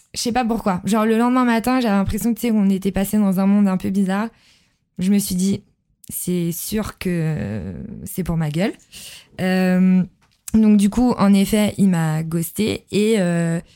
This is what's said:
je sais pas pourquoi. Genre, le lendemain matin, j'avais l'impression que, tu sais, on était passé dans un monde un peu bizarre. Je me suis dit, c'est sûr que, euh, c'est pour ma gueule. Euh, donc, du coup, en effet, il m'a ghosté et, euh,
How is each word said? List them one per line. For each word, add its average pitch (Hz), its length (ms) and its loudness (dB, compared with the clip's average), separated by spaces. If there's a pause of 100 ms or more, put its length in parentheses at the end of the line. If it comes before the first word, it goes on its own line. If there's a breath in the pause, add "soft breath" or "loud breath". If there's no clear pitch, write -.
(140)
je - 60 -8
sais 240 120 -4
pas 247 120 0
pourquoi. 208 400 -2
Genre, 214 200 0
le 220 140 2
lendemain 247 260 2
matin, 240 360 0
j'avais 214 140 0
l'impression 202 400 0
que, - 60 -10
tu 240 80 -2
sais, 226 40 0
on 202 180 2
était 196 200 -2
passé 196 280 -2
dans 196 200 2
un 190 80 2
monde 202 220 4
un 190 80 0
peu 196 140 -4
bizarre. 196 380 -2 (720 soft breath)
Je 185 140 0
me 202 60 4
suis 196 180 -4
dit, 196 260 -2 (460)
c'est 175 420 -4
sûr - 480 -6
que, 190 120 -6
euh, 156 720 -4 (220)
c'est - 200 -8
pour 165 120 -4
ma 160 140 -2
gueule. 185 220 -2 (680 loud breath)
Euh, 185 640 2 (520)
donc, 214 240 6
du 202 120 4
coup, 240 260 2
en 196 160 4
effet, 202 460 2
il 196 100 4
m'a 160 360 0
ghosté 165 680 -4
et, 214 280 2
euh, 170 420 0 (160 soft breath)